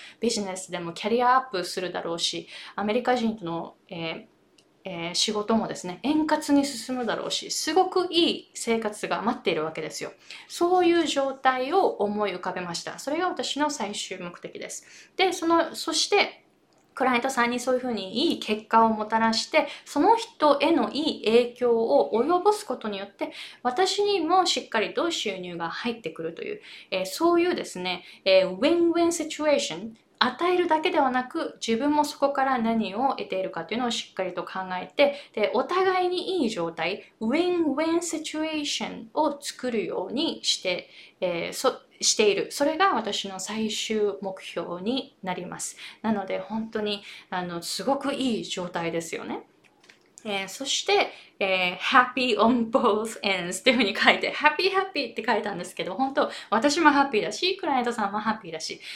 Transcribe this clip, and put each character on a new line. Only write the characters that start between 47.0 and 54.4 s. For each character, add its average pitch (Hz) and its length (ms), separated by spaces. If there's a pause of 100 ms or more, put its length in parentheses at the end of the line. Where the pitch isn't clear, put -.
あ 180 120
の、 175 200
す - 220
ご 269 140
く 269 160
い 226 260
い 170 40
状 175 240
態 170 240
で 165 80
す 165 140
よ - 100
ね。 - 220 (800)
え 196 180
ー、 190 40
そ 269 160
し - 220
て、 392 260 (260)
え 185 420
ー、 - 340
happy 254 240
on 226 320
both 220 500
ends 185 400
っ - 20
て 269 80
い 247 40
う - 20
ふ 254 40
う - 40
に 196 100
書 - 160
い 180 100
て、 - 140
happy 302 380